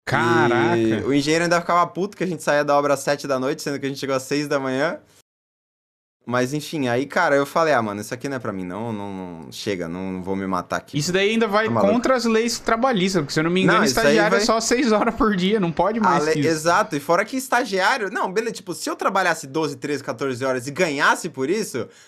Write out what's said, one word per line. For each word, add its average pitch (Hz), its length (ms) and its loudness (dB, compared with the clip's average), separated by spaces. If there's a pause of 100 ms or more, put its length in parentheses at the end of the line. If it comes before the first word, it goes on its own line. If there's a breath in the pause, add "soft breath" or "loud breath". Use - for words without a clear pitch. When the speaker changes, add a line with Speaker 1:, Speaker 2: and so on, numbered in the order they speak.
Speaker 1:
Caraca. 131 760 2
Speaker 2:
E 110 260 0
o 117 100 0
engenheiro 151 300 2
ainda 170 180 2
ficava 175 240 2
puto 180 320 -6
que - 60 -6
a 170 40 -2
gente 160 140 -6
saía 147 240 2
da 143 100 4
obra 143 200 2
às 131 60 -4
sete 147 260 -2
da 135 120 0
noite, 139 220 -2
sendo 143 180 -6
que 135 60 -6
a 135 40 -4
gente 139 100 -8
chegou 135 160 -2
às 131 80 -2
seis 147 240 -4
da 143 120 0
manhã. 135 400 -2 (1300 soft breath)
Mas 123 280 0
enfim, 151 340 -4
aí, 123 180 0
cara, 151 300 2
eu 139 100 2
falei, 151 280 2
"Ah, 123 80 4
mano, 104 200 -4
isso 107 120 -10
aqui 127 160 -8
não 139 80 -6
é - 20 -8
pra 117 120 -4
mim, 95 120 -8
não, 104 300 -6
não, 101 200 -8
não... 87 380 -12
chega, 90 360 -6
não, 92 240 -6
não 92 120 -6
vou 95 120 -4
me 95 100 -4
matar 90 320 -4
aqui." - 200 -8
Speaker 1:
Isso 151 140 -2
daí 196 200 2
ainda 226 160 0
vai 214 180 2
Speaker 2:
Tá 220 60 -2
maluco. 208 220 4
Speaker 1:
contra 247 220 2
as 233 100 0
leis 226 340 0
trabalhistas, 226 640 2
porque 139 120 -6
se 156 60 2
eu 156 40 2
não 165 60 0
me 180 120 2
engano, 196 180 4
Speaker 2:
Não, 214 60 4
isso 175 140 2
aí 156 60 4
Speaker 1:
estagiário 185 300 4
é - 20 4
Speaker 2:
vai 202 80 2
Speaker 1:
só 226 140 2
seis 240 320 2
horas 220 240 2
por 214 200 2
dia, 190 240 2
não 170 120 2
pode 196 280 0
mais 147 240 4
Speaker 2:
Ale-, 156 100 2
Speaker 1:
que 151 80 0
isso. 151 80 2
Speaker 2:
exato, 165 460 2
e 139 40 -4
fora 175 260 2
que 240 120 -8
estagiário, 226 720 0
não, 240 200 -4
beleza, 220 220 -2
tipo, - 200 -12
se - 140 -8
eu 330 80 -4
trabalhasse 185 520 0
doze, 143 300 -2
treze, 143 260 -4
quatorze 131 400 -4
horas 127 240 -2
e 147 40 -6
ganhasse 170 560 0
por 131 220 -4
isso, 175 380 -2 (200 loud breath)